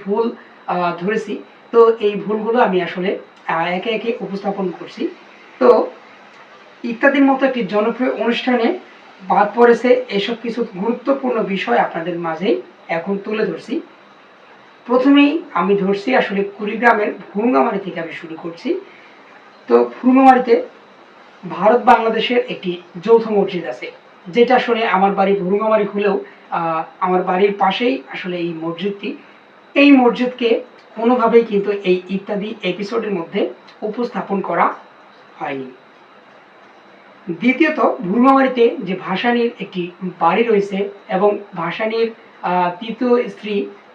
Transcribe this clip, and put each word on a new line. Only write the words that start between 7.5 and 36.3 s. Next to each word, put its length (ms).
জনপ্রিয় 480
অনুষ্ঠানে 680
বাদ 280
পড়েছে 540
এসব 320
কিছু 240
গুরুত্বপূর্ণ 640
বিষয় 340
আপনাদের 420
মাঝেই 420
এখন 300
তুলে 280
ধরছি। 360
প্রথমেই 460
আমি 220
ধরছি 400
আসলে 280
কুড়িগ্রামের 720
ভুরুঙ্গামারি 640
থেকে 200
আমি 120
শুরু 240
করছি। 440
তো 160
ভুরুঙ্গামারিতে 720
ভারত 320
বাংলাদেশের 680
একটি 320
যৌথ 240
মসজিদ 380
আছে, 260
যেটা 280
আসলে 320
আমার 240
বাড়ি 240
ভুরুঙ্গামারি 580
হলেও, 260
আহ, 320
আমার 240
বাড়ির 360
পাশেই 360
আসলে 240
এই 160
মসজিদটি। 640
এই 160
মসজিদকে 580
কোনোভাবেই 480
কিন্তু 280
এই 380
ইত্যাদি 540
এপিসোডের 480
মধ্যে 300
উপস্থাপন 600
করা 320
হয়নি। 280